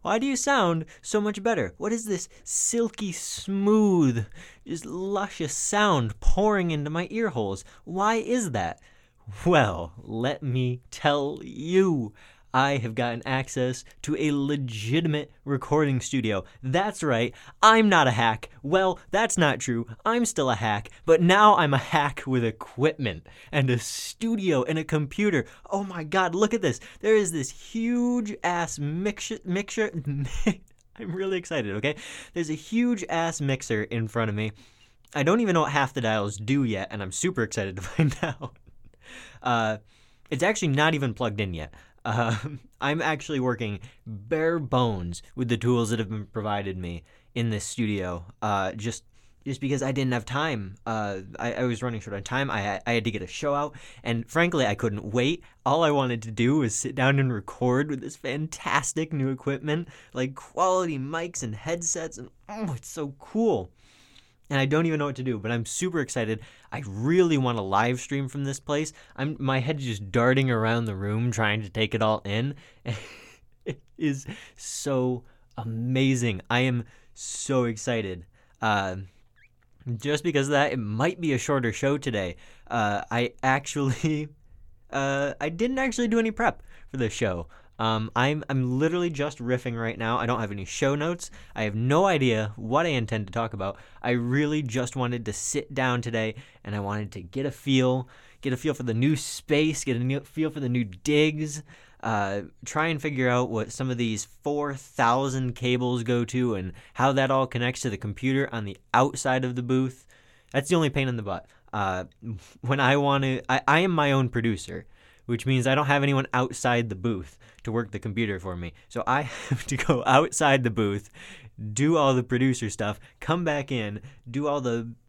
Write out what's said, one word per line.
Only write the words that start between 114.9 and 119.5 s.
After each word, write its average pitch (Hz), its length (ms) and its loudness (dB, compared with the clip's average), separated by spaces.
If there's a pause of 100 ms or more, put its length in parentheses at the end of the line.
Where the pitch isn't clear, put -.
which 120 200 -4
means 131 220 2
I 131 80 4
don't 147 100 2
have 139 180 4
anyone 139 300 2
outside 120 560 0
the 98 60 -6
booth 95 420 -4 (260)
to 117 80 -6
work 110 200 -4
the 101 80 -8
computer 104 400 -2
for 92 160 -6
me. 87 180 -8 (140)
So - 180 -6
I 135 160 2
<laughs> - 280 -10
have - 180 -4